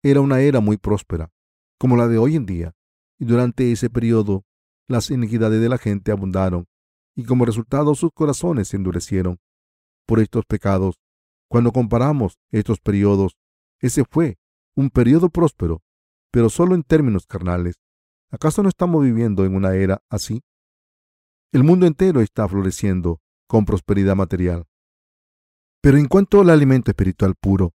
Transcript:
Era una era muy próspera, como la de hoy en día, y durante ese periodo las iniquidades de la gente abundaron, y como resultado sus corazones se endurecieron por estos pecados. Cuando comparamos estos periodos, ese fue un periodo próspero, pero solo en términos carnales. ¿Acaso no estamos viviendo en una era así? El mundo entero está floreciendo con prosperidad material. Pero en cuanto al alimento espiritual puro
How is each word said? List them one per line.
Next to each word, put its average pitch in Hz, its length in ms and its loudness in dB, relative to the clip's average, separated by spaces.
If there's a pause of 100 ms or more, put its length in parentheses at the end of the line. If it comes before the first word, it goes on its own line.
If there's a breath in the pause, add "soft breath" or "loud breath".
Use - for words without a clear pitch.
Era 139 200 2
una 135 180 0
era 135 200 2
muy 104 180 0
próspera, - 520 -6 (480)
como 127 180 2
la 120 120 2
de 113 100 2
hoy 143 180 0
en 123 100 -4
día, 85 260 -8 (460)
y 120 80 -8
durante 120 460 0
ese 113 180 -4
periodo 113 540 -2 (440)
las 120 220 -4
iniquidades 110 500 -2
de 113 80 0
la 123 80 -2
gente 104 340 -4
abundaron, 95 560 -4 (480)
y 120 100 -12
como 123 200 0
resultado 135 500 -2
sus 165 200 -4
corazones 147 540 -4
se - 80 -8
endurecieron 92 640 -4 (680)
por 113 140 2
estos 107 260 -2
pecados. 95 520 -4 (520)
Cuando 120 220 2
comparamos 120 680 -2 (120)
estos 107 300 -2
periodos, 101 560 0 (440)
ese 127 240 -2
fue 151 340 -2 (360)
un 135 140 -2
periodo 143 400 4
próspero, 113 540 -2 (480)
pero 117 180 2
solo 180 260 0
en 170 80 0
términos 135 440 0
carnales. 87 500 -6 (540)
¿Acaso 156 320 -2
no 196 80 2
estamos 170 340 0
viviendo 113 400 0
en 95 100 -2
una 95 200 0
era 95 340 -2
así? 110 340 -8 (1120)
El 127 100 4
mundo 180 200 6
entero 165 380 2
está 104 260 -4
floreciendo 92 720 -4 (260)
con 107 200 0
prosperidad 98 500 0
material. 87 480 -4 (1200)
Pero 139 160 6
en 147 80 4
cuanto 202 340 4
al 180 80 6
alimento 135 420 4
espiritual 95 480 0
puro 95 420 0